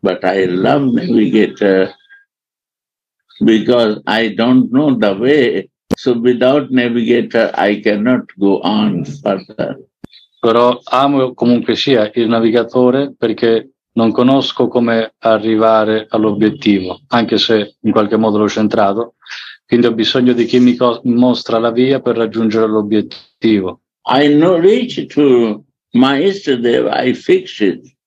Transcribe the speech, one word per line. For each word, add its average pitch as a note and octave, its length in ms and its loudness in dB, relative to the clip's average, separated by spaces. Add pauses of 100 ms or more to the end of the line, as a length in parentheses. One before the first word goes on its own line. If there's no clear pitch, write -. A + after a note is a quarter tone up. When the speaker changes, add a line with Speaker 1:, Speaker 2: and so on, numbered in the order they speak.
Speaker 1:
But F#2+ 220 -2
I F#2+ 220 0
love A#2+ 480 0
navigator G2 1000 0 (1500)
because A2+ 640 2
I A2 280 -2
don't A#2 380 4
know C#3 240 2
the G#2 200 0
way. A#2+ 540 0 (260)
So - 240 -2
without B2+ 520 0
navigator, A#2 840 0
I G#2 260 0
cannot A2+ 560 -2
go G2 240 0
on G#2 440 -2
further. - 760 -6 (600)
Speaker 2:
Però A#2+ 440 2
amo C3 500 0
comunque A#2+ 420 0
sia A2 380 0
il A#2 140 0
navigatore A#2+ 920 0
perché A2+ 540 -2 (220)
non A2+ 180 0
conosco B2+ 560 0
come A#2 520 -2
arrivare A2 920 0
all'obiettivo, G#2 1000 0
anche A#2 320 0
se G#2 420 -2
in A2 100 -2
qualche G#2 240 0
modo A2 220 0
l'ho G#2+ 100 2
centrato. G#2+ 680 -2 (500)
Quindi A#2+ 220 2
ho A2+ 60 0
bisogno B2 400 0
di A#2+ 120 0
chi B2 140 0
mi B2 160 4
co-, A#2+ 300 -2
mostra A#2+ 520 0
la A2+ 140 0
via C3 280 0
per A#2+ 160 -2
raggiungere A2 520 -2
l'obiettivo. G#2 1120 -2 (240)
Speaker 1:
I C#3 240 2
know, E3 300 4
reach G3 480 0
to A#2+ 580 0 (280)
my C3+ 300 2
Istadeva, B2+ 800 -2
I B2+ 120 0
fix - 440 -2
it. - 360 -4 (120)